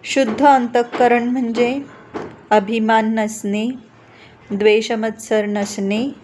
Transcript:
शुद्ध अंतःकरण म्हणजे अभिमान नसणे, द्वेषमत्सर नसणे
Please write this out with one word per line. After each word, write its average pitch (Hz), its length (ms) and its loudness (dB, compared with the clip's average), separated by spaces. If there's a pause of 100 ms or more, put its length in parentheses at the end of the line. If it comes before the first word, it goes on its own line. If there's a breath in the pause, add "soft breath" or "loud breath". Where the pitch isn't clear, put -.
शुद्ध 262 420 0
अंतःकरण 240 760 2
म्हणजे 240 560 -2 (720)
अभिमान 220 680 2
नसणे, 214 480 -4 (840 loud breath)
द्वेषमत्सर 220 920 0
नसणे 208 640 -4 (160)